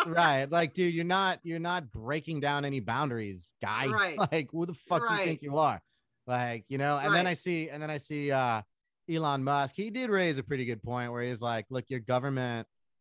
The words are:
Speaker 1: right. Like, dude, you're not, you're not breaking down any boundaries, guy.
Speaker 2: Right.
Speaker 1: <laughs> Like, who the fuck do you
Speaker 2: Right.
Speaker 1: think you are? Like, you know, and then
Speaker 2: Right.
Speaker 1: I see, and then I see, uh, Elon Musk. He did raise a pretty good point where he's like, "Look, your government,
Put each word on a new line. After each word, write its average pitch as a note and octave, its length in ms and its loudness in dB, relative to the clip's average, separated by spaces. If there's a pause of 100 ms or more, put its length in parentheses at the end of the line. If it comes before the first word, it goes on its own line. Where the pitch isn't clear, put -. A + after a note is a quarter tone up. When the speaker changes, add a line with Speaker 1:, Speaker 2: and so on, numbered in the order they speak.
Speaker 1:
right. D3+ 440 4
Like, E3+ 240 2
dude, F3 200 2
you're E3+ 100 -2
not, F#3 380 2
you're E3+ 160 -6
not E3+ 320 -4
breaking C#3+ 500 -4
down C#3+ 240 2
any C#3 160 -2
boundaries, A2+ 680 -2 (120)
guy. - 280 -2
Speaker 2:
Right. G3 300 0
Speaker 1:
<laughs> F#3+ 140 2
Like, D#3 200 0
who E3 140 -2
the F3 80 -6
fuck E3+ 320 0
do A3+ 60 2
you G#3 60 2
Speaker 2:
Right. F#3 80 2
Speaker 1:
think D#3+ 160 -2
you C#3+ 160 -4
are? C3 220 4 (460)
Like, A#2+ 420 -2
you C#3 100 -2
know, C#3+ 200 2
and C#3+ 160 2
then F3+ 120 6
Speaker 2:
Right. F3+ 60 2
Speaker 1:
I - 20 0
see, E3 360 -2
and D3 120 -10
then D3+ 80 -6
I D3 80 -4
see, D3 320 -4
uh, B2 320 2 (480)
Elon D3 340 0
Musk. C#3+ 320 0
He G#3+ 140 -6
did B3 200 -2
raise F3 280 2
a C3 40 -2
pretty B2+ 220 -2
good A#2 180 -4
point A#2+ 300 -4
where A#2+ 100 -4
he's A#2+ 200 -4
like, A#2 280 -2
"Look, B2+ 180 -4
your B2+ 120 -4
government, B2 680 0 (340)